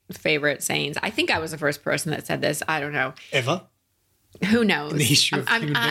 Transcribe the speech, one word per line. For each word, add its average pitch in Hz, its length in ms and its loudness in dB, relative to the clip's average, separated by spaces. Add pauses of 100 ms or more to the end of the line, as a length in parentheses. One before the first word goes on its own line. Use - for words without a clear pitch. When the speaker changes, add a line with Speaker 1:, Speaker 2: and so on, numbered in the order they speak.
(140)
Speaker 1:
favorite 147 500 0
sayings, 151 380 -2
I - 80 -2
think 302 220 -2
I 185 80 0
was 160 120 -6
the 156 60 -10
first 147 260 -2
person 151 280 -2
that - 160 -6
said 151 140 -2
this. 147 260 0
I 156 120 0
don't 147 140 -6
know. 135 200 -2 (200)
Speaker 2:
Ever? 143 300 0 (840)
Speaker 1:
Who 233 140 6
knows? 151 300 2
Speaker 2:
In 147 60 0
the 147 40 4
history 143 340 2
Speaker 1:
I'm, 139 40 0
Speaker 2:
of 127 80 -4
Speaker 1:
I'm, 226 140 2
Speaker 2:
human 147 120 0
Speaker 1:
I'm, 233 160 2